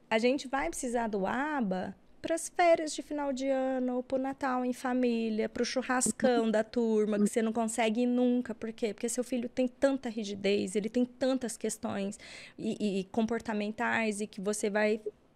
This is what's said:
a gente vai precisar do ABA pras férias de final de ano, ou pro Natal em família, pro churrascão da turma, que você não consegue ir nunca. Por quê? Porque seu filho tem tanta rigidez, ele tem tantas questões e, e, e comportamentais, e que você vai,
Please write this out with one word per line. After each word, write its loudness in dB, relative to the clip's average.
a 4
gente 2
vai -2
precisar -2
do -2
ABA -2
pras -2
férias 4
de -6
final -4
de -2
ano, 0
ou -2
pro -2
Natal -2
em 0
família, 0
pro -2
churrascão 2
da 4
turma, 2
que 6
você 0
não 0
consegue 0
ir 4
nunca. 2
Por -8
quê? -4
Porque -4
seu -2
filho -4
tem 0
tanta 2
rigidez, 0
ele 0
tem 0
tantas -2
questões -4
e, -4
e, 0
e -2
comportamentais, -2
e -4
que -14
você -2
vai, 2